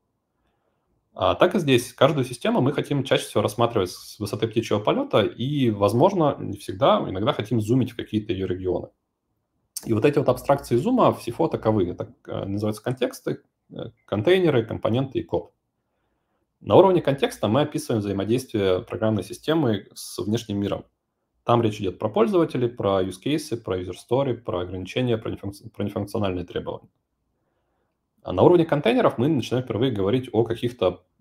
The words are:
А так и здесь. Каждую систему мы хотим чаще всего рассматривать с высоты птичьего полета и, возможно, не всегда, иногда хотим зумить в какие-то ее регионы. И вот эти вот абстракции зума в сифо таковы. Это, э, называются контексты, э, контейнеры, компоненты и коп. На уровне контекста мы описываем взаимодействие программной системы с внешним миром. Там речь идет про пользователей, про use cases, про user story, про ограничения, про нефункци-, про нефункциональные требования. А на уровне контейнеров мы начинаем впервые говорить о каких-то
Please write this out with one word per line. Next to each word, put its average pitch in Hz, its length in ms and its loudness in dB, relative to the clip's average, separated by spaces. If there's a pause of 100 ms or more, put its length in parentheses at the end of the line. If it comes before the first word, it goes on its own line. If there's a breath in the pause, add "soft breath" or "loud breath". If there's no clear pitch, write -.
(1160)
А 92 200 0
так 180 220 2
и - 20 2
здесь. 139 340 2
Каждую 139 320 2
систему 208 360 -2
мы 131 120 2
хотим 143 300 -2
чаще 135 220 0
всего - 180 -2
рассматривать 104 480 0
с - 300 -16
высоты 104 260 -4
птичьего 110 320 -2
полета 160 440 0
и, 123 480 -2
возможно, 120 680 2
не 101 200 -8
всегда, 151 500 0
иногда 107 240 -2
хотим 117 280 -2
зумить 110 300 0
в - 60 -20
какие-то - 360 -4
ее 95 140 -4
регионы. 90 440 -4 (960)
И 110 60 0
вот 104 140 4
эти 147 120 4
вот 139 120 2
абстракции - 460 0
зума 180 360 4
в - 100 -6
сифо 160 240 -2
таковы. 107 440 0
Это, - 240 -10 (120)
э, 104 200 -6
называются 104 360 -4
контексты, 147 600 -4 (280)
э, - 200 -14 (160)
контейнеры, 143 580 2
компоненты 113 540 -2
и - 40 -6
коп. - 300 -4 (1080)
На 101 140 2
уровне 180 280 8
контекста - 460 -2
мы 120 120 4
описываем 127 400 -2
взаимодействие 98 800 0
программной 104 440 -2
системы 135 720 -2
с - 240 -16
внешним 104 400 -4
миром. 98 280 -4 (580)
Там 120 160 4
речь 107 220 -2
идет - 160 -6
про 107 100 -4
пользователей, 165 600 2
про 98 340 0
use 92 200 -6
cases, 147 360 -4
про 95 200 -6
user 90 140 -8
story, 127 420 -2
про 98 260 -6
ограничения, 95 580 -4
про 110 120 -8
нефункци-, 101 380 -12
про - 160 -8
нефункциональные 98 640 -4
требования. - 420 -10 (1300)
А 87 100 -8
на 92 80 0
уровне 165 240 8
контейнеров 208 540 2
мы 123 100 2
начинаем 127 380 -2
впервые 120 260 -2
говорить 104 400 0
о 113 120 4
каких-то 92 600 -2 (160)